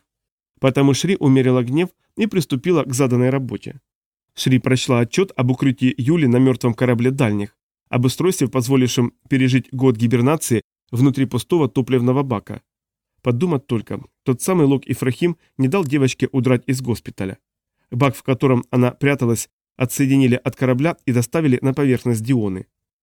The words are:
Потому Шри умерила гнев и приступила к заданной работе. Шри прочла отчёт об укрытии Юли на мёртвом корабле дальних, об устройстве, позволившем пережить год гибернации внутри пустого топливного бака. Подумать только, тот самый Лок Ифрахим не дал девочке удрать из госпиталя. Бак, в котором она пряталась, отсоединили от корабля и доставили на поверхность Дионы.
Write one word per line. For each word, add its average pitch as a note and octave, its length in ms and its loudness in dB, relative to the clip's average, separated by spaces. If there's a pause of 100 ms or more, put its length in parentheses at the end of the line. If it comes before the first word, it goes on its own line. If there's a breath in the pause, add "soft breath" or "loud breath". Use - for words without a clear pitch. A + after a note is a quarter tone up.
(600)
Потому C#3 340 2
Шри E3+ 240 -2
умерила C3 440 4
гнев D3 260 -2 (280)
и A3 100 -2
приступила E3 580 -2
к C3 100 -6
заданной B2 360 2
работе. C3 500 -8 (540)
Шри B2+ 240 2
прочла B2+ 420 0
отчёт F3 360 -2
об B2+ 140 0
укрытии C3 460 0
Юли D3 300 0
на A#2+ 100 4
мёртвом B2+ 380 2
корабле B2 360 0
дальних, G#2 460 -2 (320)
об B2 160 0
устройстве, D3 440 0
позволившем B2+ 640 0 (160)
пережить C3 440 0
год B2+ 240 2
гибернации A#2+ 680 0 (280)
внутри C3 360 2
пустого C#3 420 -2
топливного B2+ 540 0
бака. A2 400 -8 (600)
Подумать C3 440 -2
только, G#2+ 360 -6 (200)
тот B2+ 180 -2
самый F3+ 260 2
Лок C3+ 200 0
Ифрахим C3 500 -2 (220)
не C3 100 2
дал F#3 160 0
девочке C3+ 480 0
удрать B2+ 340 0
из C3 140 -4
госпиталя. G#2 580 -8 (520)
Бак, B2 240 0
в - 80 -18
котором B2+ 480 0
она B2 220 2
пряталась, C3 560 -2 (280)
отсоединили C3 680 2
от B2 120 -4
корабля C3 420 0 (100)
и C3+ 60 0
доставили B2 500 0
на C3+ 120 0
поверхность B2 480 0
Дионы. G#2+ 440 -2 (360)